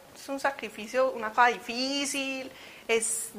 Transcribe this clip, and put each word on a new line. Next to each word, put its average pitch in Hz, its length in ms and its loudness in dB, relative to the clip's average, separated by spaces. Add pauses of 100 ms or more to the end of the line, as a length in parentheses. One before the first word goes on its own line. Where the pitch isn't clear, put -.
(140)
es - 140 -16
un 277 120 -4
sacrificio, 254 720 0
una 226 180 -4
cosa 240 180 6
difícil, 262 1040 -2 (360)
es - 520 0